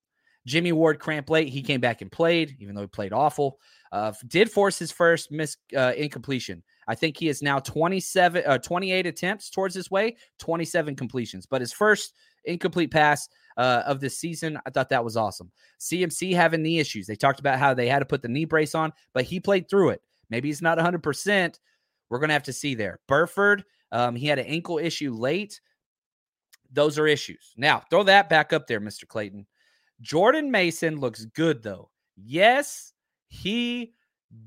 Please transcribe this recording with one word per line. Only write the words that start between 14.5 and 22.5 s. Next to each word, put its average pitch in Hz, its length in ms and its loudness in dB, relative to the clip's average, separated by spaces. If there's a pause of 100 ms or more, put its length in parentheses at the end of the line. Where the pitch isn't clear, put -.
I 131 60 -8
thought 131 180 -2
that 123 160 2
was 113 120 -4
awesome. 95 340 -4 (280)
C 180 240 -4
M 170 80 0
C 185 220 -4
having 165 300 4
knee 165 160 0
issues. 110 280 -4
They 107 100 -6
talked 139 240 2
about 135 180 0
how 135 160 4
they 123 140 0
had 139 100 4
to 139 80 0
put 135 160 -4
the 120 60 -8
knee 147 180 -2
brace 156 280 0
on, 160 180 -2 (200)
but 127 120 0
he 175 160 -6
played 196 280 2
through 190 220 4
it. 92 100 -4 (300)
Maybe 123 180 -4
he's 147 140 -6
not 165 160 2
a 165 40 2
hundred 175 200 0
percent. 175 580 0 (480)
We're 120 120 -4
gonna 156 120 0
have 143 120 0
to 135 100 -8